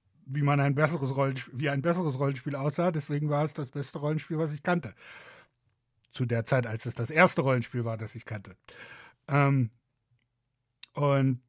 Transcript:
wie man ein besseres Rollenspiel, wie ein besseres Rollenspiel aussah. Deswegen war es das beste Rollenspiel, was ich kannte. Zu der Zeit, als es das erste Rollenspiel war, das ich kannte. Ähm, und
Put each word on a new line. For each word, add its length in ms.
wie 160
man 180
ein 160
besseres 400
Rollenspiel, 420
wie 120
ein 120
besseres 360
Rollenspiel 360
aussah. 380
Deswegen 360
war 160
es 80
das 180
beste 280
Rollenspiel, 400
was 140
ich 100
kannte. 320
Zu 120
der 220
Zeit, 200
als 200
es 80
das 160
erste 320
Rollenspiel 420
war, 120
das 180
ich 100
kannte. 320
Ähm, 420
und 520